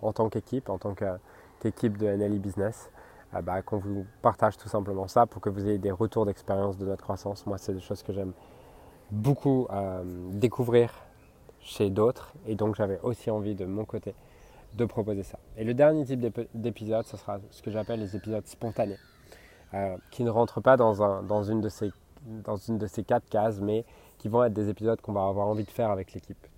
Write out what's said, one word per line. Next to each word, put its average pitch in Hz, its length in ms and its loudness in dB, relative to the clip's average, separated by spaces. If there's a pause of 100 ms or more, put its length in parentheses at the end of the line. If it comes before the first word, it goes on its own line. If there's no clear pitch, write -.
en 110 140 0
tant 110 160 2
qu'équipe, 123 400 -4
en 95 80 -4
tant 101 160 -4
que, 95 240 -4 (420)
qu'équipe 107 380 0
de 107 80 2
N 101 160 2
L 104 100 2
I 104 60 0
Business, 98 520 -4 (440)
euh, 92 80 -4
bah, 90 180 -2
qu'on - 160 -4
vous 98 300 -4 (160)
partage 110 340 4
tout - 140 -14
simplement 98 360 -2
ça 117 200 6
pour - 160 -6
que 107 80 0
vous 98 160 -2
ayez 104 100 4
des 98 140 0
retours 110 340 0
d'expérience 98 540 0
de 98 80 -6
notre 95 160 -4
croissance. 101 420 -6
Moi, 98 140 -4
c'est 98 160 -4
des 92 60 -6
choses 95 220 -8
que 98 120 -6
j'aime 95 180 -4 (800)
beaucoup, 127 600 2
euh, 95 320 -4 (300)
découvrir 117 640 4 (680)
chez - 300 0
d'autres, 104 420 2 (140)
et 110 80 -4
donc 104 220 0
j'avais 98 240 0
aussi 117 300 -2
envie 107 240 -2
de 92 120 -6
mon 101 180 -4
côté 104 300 -8 (600)
de 117 100 0
proposer 101 380 -2
ça. - 160 -14 (180)
Et 110 80 -6
le 117 100 0
dernier 147 300 6
type 127 160 -2
d'ép-, 117 340 -4
d'épisode, 110 520 -2
ce - 100 -12
sera 101 240 -8 (100)
ce - 120 -20
que 113 80 -8
j'appelle 110 300 -4
les 104 160 -6
épisodes 107 300 -6
spontanés, 107 520 -4 (760)
euh, 98 220 -2 (140)
qui 123 140 -4
ne 117 60 2
rentrent 113 300 2
pas 127 160 8
dans 110 260 6
un, 98 200 2
dans 104 200 0
une 110 180 0
de 107 80 -2
ces, 101 220 -4 (320)
dans 110 340 -8
une 113 220 -4
de 104 80 -2
ces 98 180 -6
quatre - 240 2
cases, 104 320 0
mais 107 240 0 (340)
qui 110 100 -6
vont 120 160 6
être 113 80 4
des 104 160 0
épisodes 110 320 0
qu'on - 120 -6
va 98 140 2
avoir 101 220 0
envie 107 160 0
de - 60 -10
faire 113 200 0
avec 95 220 -4
l'équipe. - 340 -14 (120)